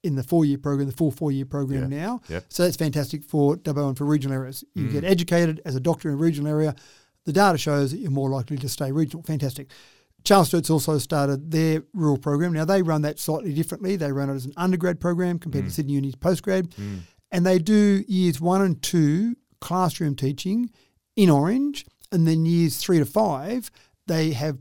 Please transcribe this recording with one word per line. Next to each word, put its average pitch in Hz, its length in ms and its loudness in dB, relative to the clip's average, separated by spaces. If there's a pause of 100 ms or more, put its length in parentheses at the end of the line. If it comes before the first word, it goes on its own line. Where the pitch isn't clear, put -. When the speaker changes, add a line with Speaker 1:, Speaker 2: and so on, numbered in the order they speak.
Speaker 1:
in 156 120 -2
the 131 80 -2
four-year 147 340 2
program, 139 300 -2
the 131 80 -8
full 156 160 0
four-year 135 340 -4
program 135 460 -4
Speaker 2:
Yeah. 143 80 -6
Speaker 1:
now. 233 300 -6
Speaker 2:
Yep. 85 200 -8
Speaker 1:
So - 140 0
that's 180 140 0
fantastic 147 480 -2
for 143 320 2
Dubbo 143 320 -2
and 135 80 -4
for 143 80 -4
regional 139 280 0
areas. 127 300 -8 (100)
You 151 120 -2
Speaker 2:
Mm. 131 80 -2
Speaker 1:
get 143 100 -2
educated 170 640 2
as 135 100 -4
a 131 60 -2
doctor 160 260 -2
in 147 80 0
a - 20 -4
regional 151 320 0
area. 151 240 0 (520)
The 160 80 -4
data 190 240 4
shows 143 340 0
that 175 80 -8
you're 214 100 -6
more 135 200 0
likely 135 280 -4
to 131 120 -6
stay 135 240 -6
regional. 160 280 -2
Fantastic. 139 480 -6 (540)
Charles 196 240 6
Sturt's 170 220 0
also 156 280 2
started 143 540 -2
their 160 320 0 (100)
rural 151 240 2
program. 151 360 0
Now, 156 100 -2
they 190 180 2
run 160 200 0
that 151 180 -4
slightly 160 340 -4
differently. 180 440 -2
They 147 160 -2
run 139 160 -2
it 135 60 -4
as 131 100 -8
an 143 100 -10
undergrad 180 460 0
program 175 380 -2
compared 139 260 -4
to - 60 -6
Speaker 2:
Mm. - 20 -10
Speaker 1:
Sydney 143 200 -2
Uni's 139 220 -2
postgrad. - 600 0
Speaker 2:
Mm. 101 240 -8 (320)
Speaker 1:
And 175 140 2
they 185 140 4
do 202 480 4
years 180 320 2
one 180 220 2
and 185 200 0
two 175 540 0 (240)
classroom 175 560 -2
teaching 185 540 -2 (480)
in 190 120 8
Orange, 226 560 2 (280)
and 165 140 4
then 160 180 2
years 170 320 2
three 175 220 2
to 139 60 2
five, 208 680 -2 (360)
they 160 240 0
have 139 300 -4